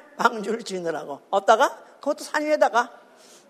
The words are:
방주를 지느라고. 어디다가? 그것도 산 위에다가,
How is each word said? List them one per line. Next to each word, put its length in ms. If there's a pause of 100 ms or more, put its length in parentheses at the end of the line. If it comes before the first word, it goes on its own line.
(160)
방주를 480
지느라고. 560 (100)
어디다가? 500 (200)
그것도 240
산 220
위에다가, 520 (520)